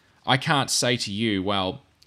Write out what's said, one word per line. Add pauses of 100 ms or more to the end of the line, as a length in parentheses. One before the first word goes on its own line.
(260)
I
can't
say
to
you,
"Well, (260)